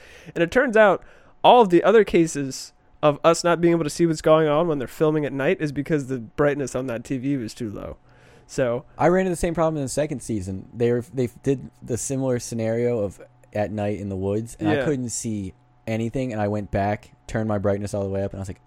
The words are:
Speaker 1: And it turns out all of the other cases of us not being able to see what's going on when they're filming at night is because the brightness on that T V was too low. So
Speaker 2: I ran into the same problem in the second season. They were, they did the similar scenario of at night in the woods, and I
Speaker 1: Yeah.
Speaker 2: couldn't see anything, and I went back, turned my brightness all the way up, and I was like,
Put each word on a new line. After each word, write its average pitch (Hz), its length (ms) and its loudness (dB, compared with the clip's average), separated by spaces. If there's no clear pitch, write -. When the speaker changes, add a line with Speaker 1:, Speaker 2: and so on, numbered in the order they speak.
Speaker 1:
And 170 80 2
it 165 80 -2
turns 262 260 4
out 208 260 6
all 226 180 8
of 202 80 6
the 170 140 4
other 208 200 6
cases 156 680 -2
of 147 220 2
us 165 200 4
not 170 180 2
being 170 120 4
able 165 100 0
to 147 60 -4
see 170 160 0
what's 160 160 -2
going 156 260 4
on 151 200 2
when 151 100 -2
they're 120 100 -6
filming 151 380 0
at 123 80 -6
night 143 260 0
is 151 120 -4
because 143 340 -4
the 127 140 -6
brightness 139 560 -2
on 127 100 -4
that 117 180 -8
T 135 140 -6
V 139 200 -4
was 110 180 -8
too 110 160 -8
low. 95 260 -12
So 123 380 -2
Speaker 2:
I 147 120 2
ran 185 140 4
into 190 100 0
the 170 40 -2
same 165 200 -2
problem 160 220 0
in 139 60 -4
the 127 60 -6
second 147 320 -4
season. 98 500 -6
They 120 200 2
were, 120 200 0
they 127 180 -2
did 135 300 -2
the 123 160 -6
similar 131 400 -2
scenario 117 640 -2
of 101 200 -6
at 104 180 -2
night 104 280 -4
in 101 100 -8
the 98 60 -6
woods, 101 440 -4
and 156 100 -2
I 151 60 2
Speaker 1:
Yeah. 135 100 4
Speaker 2:
couldn't 127 240 -2
see 104 440 -6
anything, 113 440 -2
and 110 80 -6
I 104 80 0
went 104 220 -4
back, 104 420 -2
turned 110 220 -4
my 107 100 0
brightness 101 380 -2
all 101 80 -2
the 98 60 -4
way 98 140 -2
up, 98 100 -6
and 98 60 -12
I - 20 -8
was 95 80 -8
like, - 180 -14